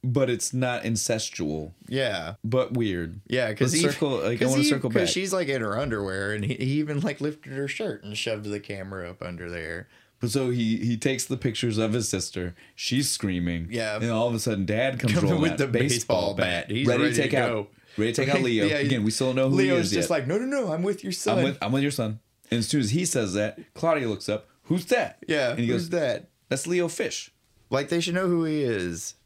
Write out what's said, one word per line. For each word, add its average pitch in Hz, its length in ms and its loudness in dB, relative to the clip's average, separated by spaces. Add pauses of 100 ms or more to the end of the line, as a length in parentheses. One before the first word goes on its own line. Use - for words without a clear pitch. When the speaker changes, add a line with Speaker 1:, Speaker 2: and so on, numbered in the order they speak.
Speaker 1:
but 131 280 2
it's - 240 -2
not 127 300 0
incestual. 90 880 -2 (160)
Speaker 2:
Yeah. 104 540 -2
Speaker 1:
But 123 300 2
weird. 87 560 -2
Speaker 2:
Yeah, 120 240 0
'cause 123 200 2
Speaker 1:
Let's - 20 0
Speaker 2:
he, 160 80 4
Speaker 1:
circle, 143 360 2
like, 73 60 -2
I 117 140 0
Speaker 2:
'cause 127 120 4
Speaker 1:
wanna 143 120 4
Speaker 2:
he, 147 60 4
Speaker 1:
circle 135 220 2
Speaker 2:
'cause 180 120 4
Speaker 1:
back. 170 60 2
Speaker 2:
she's, 185 240 -2
like, 180 160 0
in 135 120 0
her 107 180 -2
underwear, 101 540 -2
and 107 120 -2
he, 143 100 -2
he 131 260 -2
even, 151 200 -2
like, 156 200 -4
lifted 147 320 -6
her 139 160 -4
shirt 170 340 -6
and 104 140 -10
shoved 107 300 -4
the 104 140 -4
camera 95 500 -10
up 95 120 -14
under 87 280 -8
there. 82 380 -8 (300)
Speaker 1:
But 123 120 -2
so 131 180 0
he, 117 300 0
he 117 180 0
takes 127 300 -2
the 135 100 -4
pictures 117 400 -2
of 110 160 0
his 113 160 -2
sister. 90 460 -4 (200)
She's 135 360 -2
screaming. 85 600 -2
Speaker 2:
Yeah. 110 260 -2
Speaker 1:
And 113 140 -2
all 113 180 2
of 117 60 0
a 110 40 -2
sudden, 104 260 0
Dad 123 340 0
comes 107 140 0
Speaker 2:
Comes 165 120 4
Speaker 1:
rolling 151 180 2
Speaker 2:
with 160 100 2
Speaker 1:
out - 60 -4
Speaker 2:
the 139 80 2
Speaker 1:
baseball 120 640 2
Speaker 2:
baseball - 20 -6
Speaker 1:
bat, 87 340 -2
Speaker 2:
bat. - 60 -10
He's 131 120 2
Speaker 1:
ready 123 120 4
to 143 60 4
Speaker 2:
ready 120 120 2
to - 60 4
Speaker 1:
take 135 120 0
out, 120 160 4
Speaker 2:
go. 107 180 -4 (300)
Speaker 1:
ready 113 160 2
to 139 100 2
take 139 100 2
out 139 60 4
Speaker 2:
<laughs> - 20 2
Speaker 1:
Leo. 113 240 4
Speaker 2:
Yeah, 147 120 2
he 139 80 2
Speaker 1:
Again, 123 180 2
we 110 60 4
still 131 180 0
don't 127 80 0
know 131 140 4
who 135 80 4
he - 120 6
Speaker 2:
Leo's 113 160 4
Speaker 1:
is - 60 0
Speaker 2:
just 170 160 2
Speaker 1:
yet. - 20 -2
Speaker 2:
like, 147 160 0
"No, 180 120 0
no, 254 80 -2
no, 262 260 0
I'm 165 100 -2
with 196 200 -2
your 190 100 -4
son." - 260 0
Speaker 1:
"I'm 131 60 4
with, 135 160 -2
I'm 107 120 -2
with 135 100 2
your 143 80 2
son." 110 300 -2 (300)
And 117 100 2
as 110 80 0
soon 147 120 2
as 104 120 0
he 175 120 2
says 107 300 0
that, 104 240 0 (160)
Claudia 151 340 0
looks 101 220 -4
up. 104 180 -2 (160)
"Who's 175 220 -2
that?" 240 320 0 (100)
Speaker 2:
Yeah, 139 220 2
Speaker 1:
And - 80 -2
he 120 80 2
Speaker 2:
"Who's 175 160 2
Speaker 1:
goes, 170 80 -6
Speaker 2:
that?" 143 400 0 (180)
Speaker 1:
"That's 139 180 -4
Leo 175 220 2
Fish." - 420 -6 (380)
Speaker 2:
Like 139 220 0
they 170 100 2
should 170 140 -2
know 185 140 0
who 170 160 2
he 151 180 0
is. 92 640 -2